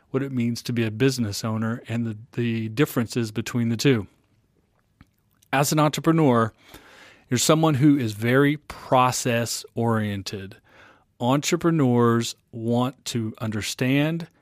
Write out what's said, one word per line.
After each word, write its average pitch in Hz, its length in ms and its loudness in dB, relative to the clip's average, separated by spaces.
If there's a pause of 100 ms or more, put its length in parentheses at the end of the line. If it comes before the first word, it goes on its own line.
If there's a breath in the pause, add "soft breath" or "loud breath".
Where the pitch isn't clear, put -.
(120)
what 131 100 -2
it 135 120 -6
means 117 300 -2
to 127 100 -6
be 117 100 0
a 110 80 -2
business 120 540 -2
owner, 113 420 -4
and 117 180 -4
the, 110 120 -8 (160)
the 113 360 -2
differences 117 640 -2
between 113 380 -4
the 117 80 -2
two. 117 280 2 (1500)
As 139 180 2
an 156 80 2
entrepreneur, 147 720 2 (800 loud breath)
you're 123 80 0
someone 160 380 4
who 143 220 4
is 117 140 -2
very 131 460 2
process-oriented. 117 2000 -2 (640 soft breath)
Entrepreneurs 123 1120 2 (160)
want 120 540 -4
to 113 340 -6
understand, 135 880 -2 (140)